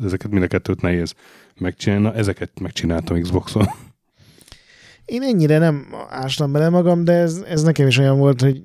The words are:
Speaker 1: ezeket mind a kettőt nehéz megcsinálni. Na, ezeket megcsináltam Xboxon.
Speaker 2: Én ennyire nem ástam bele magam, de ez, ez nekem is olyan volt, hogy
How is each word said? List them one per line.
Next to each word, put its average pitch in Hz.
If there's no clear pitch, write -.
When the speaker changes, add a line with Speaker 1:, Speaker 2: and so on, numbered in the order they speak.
Speaker 1:
ezeket 95
mind 98
a 92
kettőt 90
nehéz 87
megcsinálni. 101
Na, 107
ezeket 101
megcsináltam 85
Xboxon. 90
Speaker 2:
Én 247
ennyire 160
nem 156
ástam 135
bele 151
magam, 175
de 170
ez, 175
ez 156
nekem 151
is 123
olyan 135
volt, 139
hogy 135